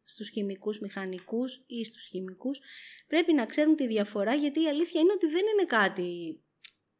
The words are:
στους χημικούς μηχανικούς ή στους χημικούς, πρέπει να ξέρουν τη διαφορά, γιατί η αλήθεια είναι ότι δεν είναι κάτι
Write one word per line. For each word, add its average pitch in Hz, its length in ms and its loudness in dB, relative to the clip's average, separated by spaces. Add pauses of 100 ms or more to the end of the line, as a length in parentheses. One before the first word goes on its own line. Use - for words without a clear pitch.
στους - 260 -14
χημικούς 202 500 -4
μηχανικούς 196 880 -8
ή 233 160 -6
στους - 220 -14
χημικούς, 185 540 -8 (480)
πρέπει 339 260 2
να 254 120 4
ξέρουν 302 300 4
τη 294 120 0
διαφορά, 208 460 0
γιατί 294 300 0
η 320 40 2
αλήθεια 311 340 0
είναι 349 100 8
ότι 359 160 2
δεν 330 160 0 (100)
είναι 392 120 4
κάτι 180 720 -2 (600)